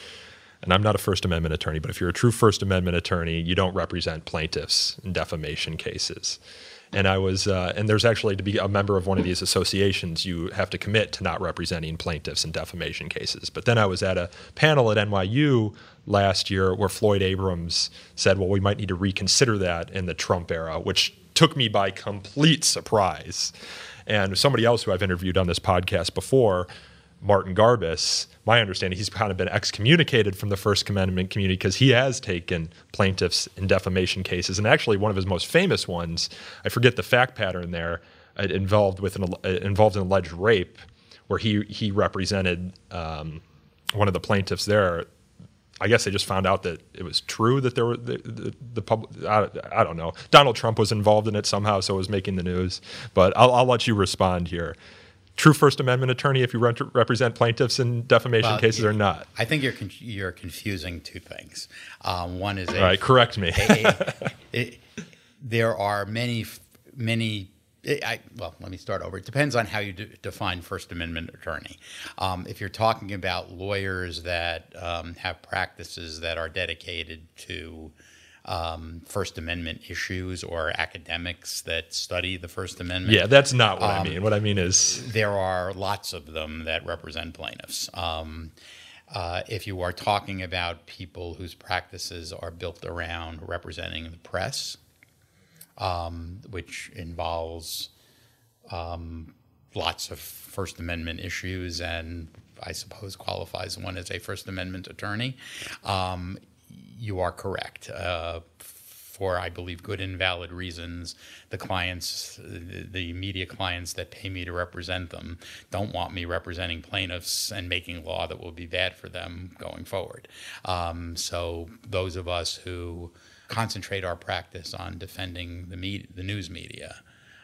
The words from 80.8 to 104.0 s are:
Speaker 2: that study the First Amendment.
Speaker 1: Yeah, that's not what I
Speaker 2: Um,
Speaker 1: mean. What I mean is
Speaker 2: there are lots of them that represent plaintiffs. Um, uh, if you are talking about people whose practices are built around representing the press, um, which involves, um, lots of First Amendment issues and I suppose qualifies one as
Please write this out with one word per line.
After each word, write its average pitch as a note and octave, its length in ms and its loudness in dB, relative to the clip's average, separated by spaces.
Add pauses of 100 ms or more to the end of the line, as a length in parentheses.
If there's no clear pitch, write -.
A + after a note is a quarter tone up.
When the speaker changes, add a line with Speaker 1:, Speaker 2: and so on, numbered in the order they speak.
Speaker 2:
that E2 300 -6
study F2+ 460 -6
the E2+ 100 -12
First - 320 -10
Amendment. F#2 340 0
Speaker 1:
Yeah, F#2 120 8
that's C3+ 260 8
not A2 280 6
what G#2+ 100 2
I G2 80 2
Speaker 2:
Um, F2+ 100 0
Speaker 1:
mean. E2+ 140 -4
What G#2+ 100 2
I G#2 80 2
mean G#2 160 2
is G2 560 2
Speaker 2:
there G#2 200 2
are F#2+ 420 0
lots G2 400 -4
of D#2 180 -14
them D#2 320 -8
that D#2+ 220 -4
represent E2 480 -8
plaintiffs. - 600 -10
Um, D#2+ 580 -8 (640)
uh, F2+ 340 -4
if - 180 -8
you F#2 160 -8
are F2+ 100 -2
talking G2 500 -2
about F2 440 -6
people F2 480 -12
whose F2+ 200 -12
practices F2+ 800 -8
are E2+ 180 -12
built E2+ 340 -12
around E2+ 640 -10
representing E2+ 640 -10
the E2+ 80 -18
press, - 600 -8 (1000)
um, F2 640 -6 (100)
which - 440 -12
involves, E2 920 -8 (840)
um, E2 640 -10 (400)
lots E2 360 -4
of D2 100 -14
First - 580 -12
Amendment E2+ 420 -8
issues F2+ 600 -8
and E2+ 480 -8 (340)
I F2+ 100 -10
suppose - 440 -14
qualifies F#2 600 -8
one F#2 200 -10
as F2+ 140 -12